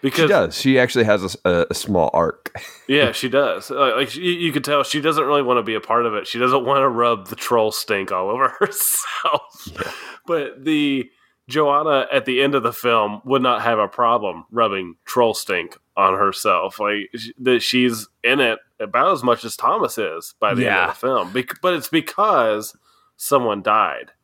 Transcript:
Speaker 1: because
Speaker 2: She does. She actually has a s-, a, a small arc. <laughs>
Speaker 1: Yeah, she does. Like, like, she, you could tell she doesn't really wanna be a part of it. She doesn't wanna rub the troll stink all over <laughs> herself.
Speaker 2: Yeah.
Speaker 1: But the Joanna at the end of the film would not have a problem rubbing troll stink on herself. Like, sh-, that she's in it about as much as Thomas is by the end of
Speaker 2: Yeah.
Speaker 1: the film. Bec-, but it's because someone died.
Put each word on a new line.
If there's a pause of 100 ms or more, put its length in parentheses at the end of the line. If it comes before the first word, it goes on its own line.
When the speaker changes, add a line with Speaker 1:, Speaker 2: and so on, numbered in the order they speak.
Speaker 1:
because
Speaker 2:
She
does.
She
actually
has
a
s-,
a,
a
small
arc.
<laughs> (200)
Speaker 1:
Yeah,
she
does.
Like,
like,
she,
you
could
tell
she
doesn't
really
wanna
be
a
part
of
it.
She
doesn't
wanna
rub
the
troll
stink
all
over
<laughs>
herself.
Speaker 2:
Yeah. (360)
Speaker 1:
But
the (380)
Joanna
at
the
end
of
the
film
would
not
have
a
problem
rubbing (100)
troll
stink (180)
on
herself.
Like,
sh-, (100)
that
she's (160)
in
it (220)
about
as
much
as
Thomas
is
by
the
end
of
Speaker 2:
Yeah.
Speaker 1:
the
film.
Bec-,
but
it's
because (400)
someone
died. (120)